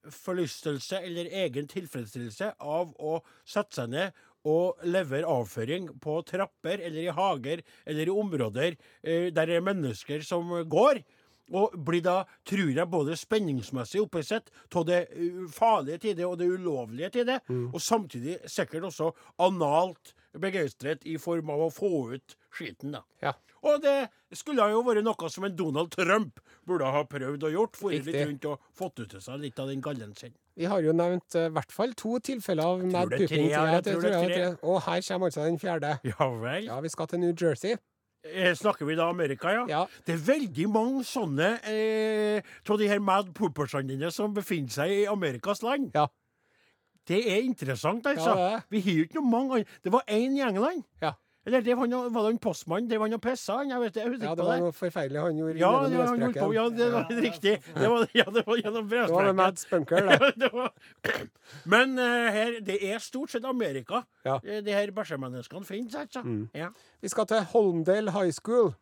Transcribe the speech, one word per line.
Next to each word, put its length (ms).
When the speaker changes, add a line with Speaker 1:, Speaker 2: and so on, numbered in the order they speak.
Speaker 1:
forlystelse 960
eller 300
egen 340
tilfredsstillelse 920
av 400
å 220
sette 260
seg 160
ned 240
og 400
levere 400
avføring 760
på 280
trapper 580
eller 240
i 20
hager 520
eller 180
i 60
områder, 680
eh, 280
der 160
det 100
er 60
mennesker 600
som 280
går, 340
og 200
blir 180
da, 220
tror 300
jeg, 160
både 260
spenningsmessig 840
opphisset 460
av 120
det, 260
eh, 360
farlige 520
til 160
det 80
og 140
det 100
ulovlige 640
til 140
det, 220
Speaker 2:
Mm. 260
Speaker 1:
og 60
samtidig 680
sikkert 380
også 300
analt 760
begeistret 680
i 140
form 320
av 100
å 120
få 420
ut 200
skiten, 420
da. 100
Speaker 2:
Ja. 100
Speaker 1:
Og 200
det 260
skulle 240
jo 120
vært 220
noe 260
som 140
en 120
Donald 340
Trump 500
burde 180
ha 200
prøvd 380
å 100
gjort, 240
for 140
litt 160
Speaker 2:
Riktig. 200
Speaker 1:
rundt 200
og 140
fått 260
ut 140
av 60
seg 200
litt 180
av 100
den 140
gallen 340
sin. 160
Speaker 2:
Vi 80
har 180
jo 100
nevnt, 420
eh, 160
hvert 220
fall 220
to 260
tilfeller 440
av 160
Speaker 1:
Tror 100
Speaker 2:
mad 200
Speaker 1:
det 100
er 60
Speaker 2:
pooping, 20
Speaker 1:
tre, 80
Speaker 2:
tror 80
jeg, 60
Speaker 1:
ja, 140
jeg 200
Speaker 2:
tror 80
jeg, 20
Speaker 1:
tror 60
det 120
er 20
Speaker 2:
tror 80
jeg, 60
Speaker 1:
tre. 160
Speaker 2:
tror 60
jeg. 120
Og 200
her 200
kommer 240
altså 180
den 140
fjerde. 460
Speaker 1:
Ja 260
vel. 340
Speaker 2:
Ja, 160
vi 80
skal 180
til 140
New 140
Jersey. 420
Speaker 1:
Eh, 280
snakker 320
vi 100
da 140
Amerika, 420
ja? 160
Speaker 2:
Ja. 180
Speaker 1:
Det 80
er 40
veldig 360
mange 340
sånne, 600
eh, 760
av 80
de 100
her 120
mad 340
poopersene 520
dine 240
som 240
befinner 360
seg 200
i 160
Amerikas 560
land. 320
Speaker 2:
Ja. 120
Speaker 1:
Det 200
er 160
interessant, 640
altså. 200
Speaker 2:
Ja, 80
det 200
er. 160
Speaker 1:
Vi 100
har 120
jo 120
ikke 160
noe 100
mange 280
an-, 80
det 100
var 160
en 280
i 40
England. 440
Speaker 2:
Ja. 100
Speaker 1:
Eller 140
det 160
var, 100
noe, 220
var 140
det 100
en 60
postmann, 500
det 100
var 100
noe 120
pessa, 380
han, 100
jeg 100
vet, 180
jeg 160
vet 100
Speaker 2:
Ja, 100
Speaker 1:
ikke 40
Speaker 2:
det 40
Speaker 1:
hva 60
Speaker 2:
var 80
Speaker 1:
det 20
er. 80
Speaker 2:
noe 80
forferdelig 480
han 160
gjorde 220
Speaker 1:
Ja, 140
Speaker 2:
gjennom 200
Speaker 1:
ja, 140
han 160
holdt 160
på, 100
Speaker 2:
brødstreken. 60
Speaker 1:
ja, 160
det 220
var 180
Speaker 3:
Ja. 100
Speaker 1:
riktig. 420
Det 160
var, 240
ja, 100
det 220
var 100
gjennom 320
Speaker 2:
Det 220
var 140
med 120
Speaker 1:
brødstreken. 0
Speaker 2:
Mad 220
Spunker, 380
det. 120
Speaker 1:
<laughs> 20
Ja, 160
det 160
var. 180
Men, 320
eh, 340
her, 280
det 220
er 160
stort 320
sett 140
Amerika. 580
Speaker 2:
Ja. 180
Speaker 1:
Eh, 200
de 100
her 180
bæsjemenneskene 760
finnes, 280
altså. 300
Speaker 2:
Mm. 300
Speaker 1:
Ja. 160
Speaker 2:
Vi 60
skal 180
til 180
Holmdel 640
High 220
School. 500